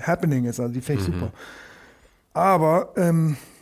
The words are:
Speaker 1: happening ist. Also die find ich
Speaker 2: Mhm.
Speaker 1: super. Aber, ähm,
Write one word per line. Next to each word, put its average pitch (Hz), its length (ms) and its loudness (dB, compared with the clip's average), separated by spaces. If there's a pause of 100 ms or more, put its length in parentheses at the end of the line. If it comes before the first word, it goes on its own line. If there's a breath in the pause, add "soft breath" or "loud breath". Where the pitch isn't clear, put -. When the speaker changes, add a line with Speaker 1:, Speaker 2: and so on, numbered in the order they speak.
Speaker 1:
happening 160 440 0
ist. 120 140 -6
Also 120 140 -4
die 123 80 -6
find 127 200 -2
ich 92 60 -2
Speaker 2:
Mhm. - 60 -2
Speaker 1:
super. 90 180 -6 (1040 loud breath)
Aber, 170 600 2
ähm, 165 420 2 (240 loud breath)